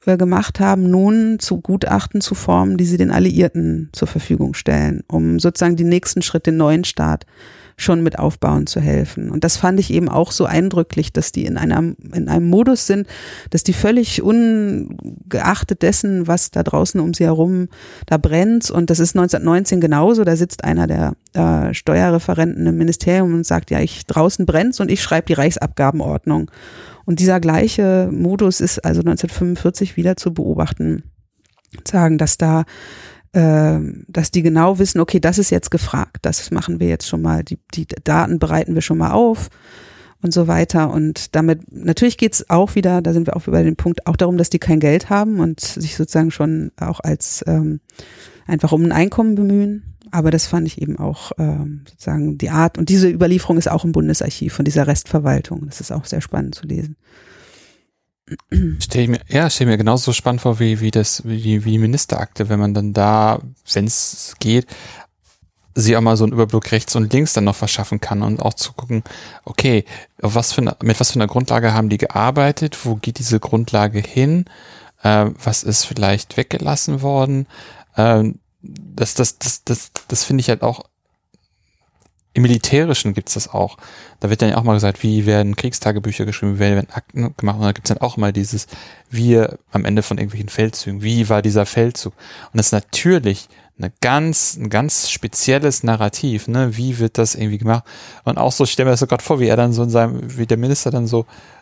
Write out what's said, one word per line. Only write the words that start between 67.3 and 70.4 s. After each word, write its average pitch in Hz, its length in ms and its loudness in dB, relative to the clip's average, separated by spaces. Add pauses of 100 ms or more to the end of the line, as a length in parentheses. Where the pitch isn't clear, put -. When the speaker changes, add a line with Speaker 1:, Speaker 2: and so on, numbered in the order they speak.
Speaker 2:
dann 104 120 0
noch 101 120 0
verschaffen 104 440 -4
kann 104 220 -4
und 107 200 -2
auch 107 120 -2
zu - 200 -8
gucken, 120 280 -6 (420)
okay, 123 400 0 (360)
auf 104 140 -2
was 117 180 -2